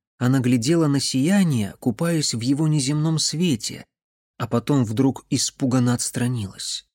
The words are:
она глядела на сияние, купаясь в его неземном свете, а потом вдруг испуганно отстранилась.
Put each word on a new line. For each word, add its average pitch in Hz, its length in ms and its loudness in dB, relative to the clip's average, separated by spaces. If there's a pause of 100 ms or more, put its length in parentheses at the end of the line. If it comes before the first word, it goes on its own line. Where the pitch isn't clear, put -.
(180)
она 131 220 2
глядела 131 480 2
на 139 120 2
сияние, 139 800 0
купаясь 160 540 -2
в 117 60 -4
его 139 280 0
неземном 151 520 0
свете, - 680 -2 (540)
а 117 80 -6
потом 127 360 0
вдруг 131 460 0
испуганно 127 640 0
отстранилась. - 1000 -6